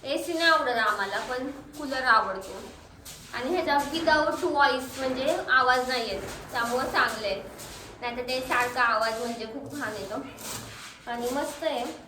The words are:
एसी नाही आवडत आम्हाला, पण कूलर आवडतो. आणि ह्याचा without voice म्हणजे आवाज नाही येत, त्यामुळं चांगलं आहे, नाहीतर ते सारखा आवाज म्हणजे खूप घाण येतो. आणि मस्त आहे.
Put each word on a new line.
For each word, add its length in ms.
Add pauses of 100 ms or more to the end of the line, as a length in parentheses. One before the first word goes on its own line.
एसी 300
नाही 160
आवडत 200
आम्हाला, 500
पण 320
कूलर 520
आवडतो. 520 (760)
आणि 160
ह्याचा 280
without 680
voice 560
म्हणजे 380 (120)
आवाज 380
नाही 220
येत, 120 (300)
त्यामुळं 340
चांगलं 420
आहे, 160 (580)
नाहीतर 200
ते 200
सारखा 400
आवाज 380
म्हणजे 260
खूप 300
घाण 180
येतो. 220 (960)
आणि 200
मस्त 320
आहे. 200 (240)